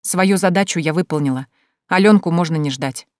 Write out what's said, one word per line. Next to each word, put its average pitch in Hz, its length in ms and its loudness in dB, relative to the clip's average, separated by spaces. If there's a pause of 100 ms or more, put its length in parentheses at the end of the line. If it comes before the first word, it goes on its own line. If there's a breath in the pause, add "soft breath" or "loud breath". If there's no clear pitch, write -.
Свою 190 360 0
задачу 185 420 0
я 156 140 -2
выполнила. 147 560 -4 (400)
Аленку 196 420 4
можно 165 240 -2
не 147 160 -2
ждать. 131 380 -8 (100)